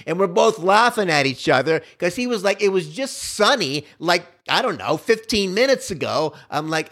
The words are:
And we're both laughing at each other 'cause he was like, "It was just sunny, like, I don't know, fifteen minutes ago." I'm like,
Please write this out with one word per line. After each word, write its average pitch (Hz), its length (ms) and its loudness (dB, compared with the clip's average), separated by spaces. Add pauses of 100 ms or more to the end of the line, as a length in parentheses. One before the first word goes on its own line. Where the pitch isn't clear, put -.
And 160 120 -4
we're 190 100 2
both 220 320 4
laughing 208 500 2
at 147 160 2
each 135 240 -2
other 147 320 2 (180)
'cause 175 160 -2
he 247 120 -4
was 220 180 -2
like, 202 160 0
"It 202 80 4
was 190 180 0
just 226 340 -8
sunny, 196 640 0 (140)
like, 175 260 0 (220)
I 156 140 2
don't 220 160 -2
know, 107 180 -2
fifteen 202 580 -2
minutes 254 380 0
ago." 139 400 -4 (180)
I'm 156 200 -6
like, 156 220 -4